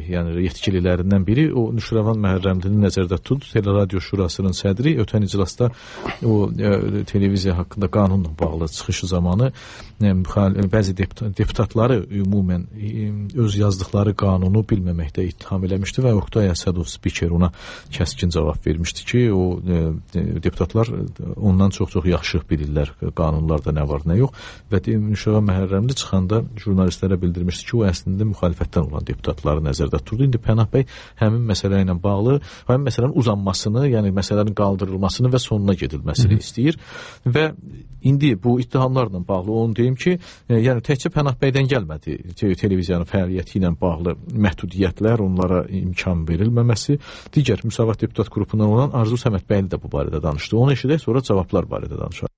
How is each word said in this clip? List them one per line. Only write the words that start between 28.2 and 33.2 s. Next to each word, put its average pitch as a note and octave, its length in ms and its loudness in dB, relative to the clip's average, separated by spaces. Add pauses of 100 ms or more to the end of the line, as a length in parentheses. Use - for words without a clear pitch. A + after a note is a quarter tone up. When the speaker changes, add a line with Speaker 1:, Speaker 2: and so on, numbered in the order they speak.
Speaker 1:
müxalifətdən E2+ 580 0
olan D2 180 -6
deputatları D#2 600 -2
nəzərdə C#2+ 340 -2
tuturdu. A#2+ 280 0
İndi B2 140 2
Pənah A2 300 2
bəy C3 140 2 (340)
həmin A2+ 300 2
məsələ G2 340 2
ilə F#2 180 2
bağlı, G2+ 360 2 (320)
həmin C3+ 180 2
məsələnin B2 320 0